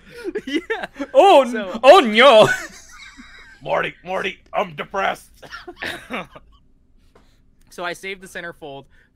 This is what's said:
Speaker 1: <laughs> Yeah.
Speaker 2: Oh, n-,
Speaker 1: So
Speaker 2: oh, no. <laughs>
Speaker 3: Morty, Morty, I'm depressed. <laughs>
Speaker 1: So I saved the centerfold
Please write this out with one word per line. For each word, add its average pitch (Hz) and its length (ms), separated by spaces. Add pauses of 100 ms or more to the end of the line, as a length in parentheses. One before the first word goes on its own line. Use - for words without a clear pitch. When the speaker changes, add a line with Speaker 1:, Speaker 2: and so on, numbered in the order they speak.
(160)
Speaker 1:
<laughs> 427 300
Yeah. 330 400 (260)
Speaker 2:
Oh, 311 300
n-, 240 80
Speaker 1:
So 214 320
Speaker 2:
oh, 302 180
no. 226 480 (540)
<laughs> - 600
Speaker 3:
Morty, 160 320 (100)
Morty, 185 340 (140)
I'm 185 240
depressed. 196 540 (520)
<laughs> - 280 (1600)
Speaker 1:
So 185 140
I 175 80
saved 190 280
the 190 60
centerfold 165 600 (300)